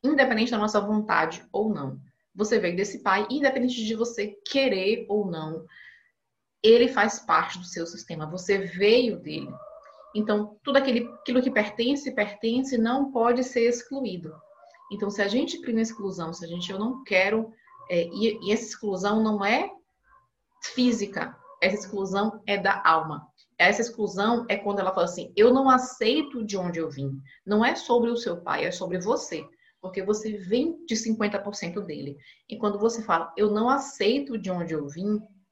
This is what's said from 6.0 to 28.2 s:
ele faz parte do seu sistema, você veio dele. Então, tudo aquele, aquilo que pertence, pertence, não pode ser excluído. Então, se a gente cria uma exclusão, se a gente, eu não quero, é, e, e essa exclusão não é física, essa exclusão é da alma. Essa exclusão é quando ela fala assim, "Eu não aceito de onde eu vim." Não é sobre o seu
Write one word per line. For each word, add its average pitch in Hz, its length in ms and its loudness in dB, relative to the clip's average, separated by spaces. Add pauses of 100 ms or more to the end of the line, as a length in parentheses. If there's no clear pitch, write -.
ele 233 260 10
faz 214 300 0
parte 165 400 0
do 180 60 -14
seu 170 220 -8
sistema, 156 420 -10
você 185 300 -2
veio 202 640 2
dele. 139 320 -10 (640)
Então, 214 480 0
tudo 269 120 2
aquele, 269 300 2 (140)
aquilo 247 220 2
que 262 80 0
pertence, 240 640 0
pertence, 233 680 -2
não 254 340 0
pode 240 320 2
ser 240 240 2
excluído. 220 640 -4 (580)
Então, 202 200 -4
se 208 120 -2
a 196 60 2
gente 254 320 -2
cria 226 160 -2
uma 226 60 4
exclusão, 180 500 -4
se 175 120 -12
a 165 40 -12
gente, 180 240 -8
eu 190 60 -6
não 233 260 -4
quero, 208 480 2 (380)
é, 170 160 2
e, 196 420 -2
e 208 40 2
essa - 120 0
exclusão 202 580 -2
não 208 220 2
é 262 260 2 (1040)
física, 214 600 0 (280)
essa 196 140 2
exclusão 202 680 -2
é 202 120 0
da 190 260 0
alma. 156 420 2 (300)
Essa 202 240 6
exclusão 226 680 0
é 208 80 2
quando 202 240 -2
ela 185 120 0
fala 175 120 2
assim, - 320 -6
"Eu 240 180 8
não 269 160 4
aceito 254 720 0
de 202 120 -6
onde 170 220 -4
eu 156 120 -4
vim." 139 280 -6 (280)
Não 208 180 4
é 277 100 2
sobre 240 360 2
o 233 60 -2
seu 175 260 -4